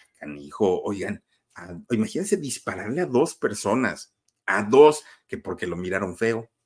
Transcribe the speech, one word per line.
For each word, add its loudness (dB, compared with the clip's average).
Canijo, -2
oigan, -6
a, -14
imagínense 0
dispararle -6
a 0
dos 2
personas, -2
a 0
dos, 8
que -10
porque -8
lo -4
miraron -4
feo. -2